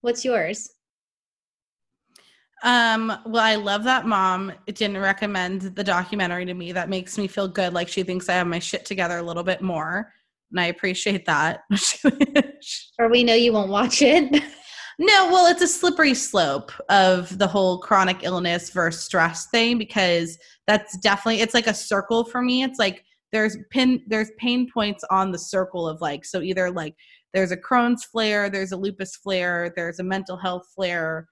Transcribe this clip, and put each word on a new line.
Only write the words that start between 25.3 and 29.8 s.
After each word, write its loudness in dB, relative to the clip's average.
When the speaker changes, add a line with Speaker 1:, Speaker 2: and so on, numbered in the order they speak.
Speaker 2:
the -6
circle -4
of, -6
like, -4
so -6
either, -2
like, -8
there's 2
a -4
Crohn's 0
flare, 0
there's -4
a -6
lupus -8
flare, -4
there's -8